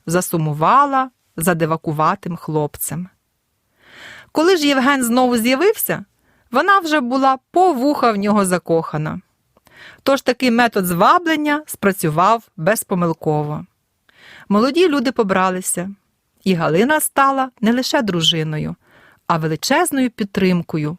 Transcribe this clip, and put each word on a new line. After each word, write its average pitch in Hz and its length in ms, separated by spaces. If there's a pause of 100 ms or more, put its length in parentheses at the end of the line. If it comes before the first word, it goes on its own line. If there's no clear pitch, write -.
засумувала 180 1040 (280)
за 165 160
дивакуватим 160 840
хлопцем. 156 720 (1200)
Коли 349 260
ж 294 100
Євген 269 360
знову 240 340
з'явився, 247 680 (460)
вона 370 280
вже 311 200
була 262 380 (140)
по 359 220
вуха 254 380
в 208 40
нього 202 300
закохана. 165 760 (840)
Тож 269 180
такий 247 300
метод 226 340
зваблення 302 800
спрацював 185 800 (140)
безпомилково. 160 1080 (840)
Молоді 269 380
люди 277 240
побралися, 185 760 (540)
і 190 100
Галина 175 460
стала 269 520 (100)
не 226 120
лише 262 280
дружиною, 160 760 (520)
а 170 100
величезною 233 720
підтримкою 180 880